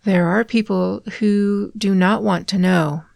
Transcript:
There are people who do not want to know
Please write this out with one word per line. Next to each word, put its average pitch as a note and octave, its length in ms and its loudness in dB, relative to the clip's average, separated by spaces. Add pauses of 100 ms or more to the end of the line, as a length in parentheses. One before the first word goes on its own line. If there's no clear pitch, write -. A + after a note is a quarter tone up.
There F3+ 220 2
are G#3 180 0
people G3 580 -2 (160)
who G3+ 600 0
do G3 160 0
not F#3+ 280 2
want F3+ 260 -2
to G3 100 -2
know E3 460 0 (120)